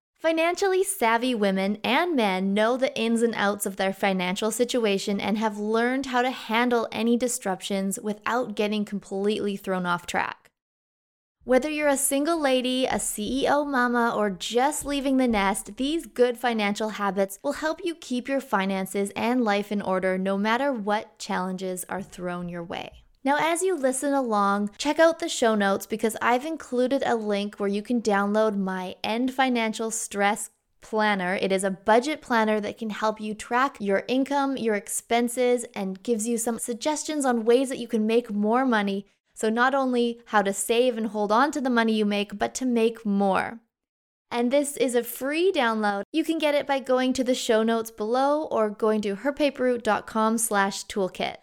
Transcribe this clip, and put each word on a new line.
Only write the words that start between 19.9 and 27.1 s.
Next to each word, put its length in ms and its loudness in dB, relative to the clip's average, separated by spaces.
no 200 -2
matter 340 0
what 480 -4
challenges 680 -6
are 120 -6
thrown 460 -8
your 160 -10
way. 300 -10
Now, 160 2
as 200 0
you 140 0
listen 380 0
along, 640 2
check 220 0
out 200 6
the 80 -4
show 260 2
notes 320 2
because 360 -2
I've 240 2
included 600 -2
a 120 2